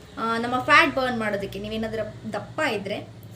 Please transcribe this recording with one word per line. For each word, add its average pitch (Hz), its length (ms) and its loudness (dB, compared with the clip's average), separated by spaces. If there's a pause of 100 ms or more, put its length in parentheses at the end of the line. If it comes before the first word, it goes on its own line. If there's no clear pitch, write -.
(180)
ಆ, 226 200 0
ನಮ್ಮ 254 260 0
ಫ್ಯಾಟ್ 302 320 8
ಬರ್ನ್ 247 240 0
ಮಾಡೋದಕ್ಕೆ 196 400 -2
ನೀವೇನಾದ್ರೂ 220 760 -6
ದಪ್ಪ 208 260 -6
ಇದ್ರೆ, 214 600 -2 (140)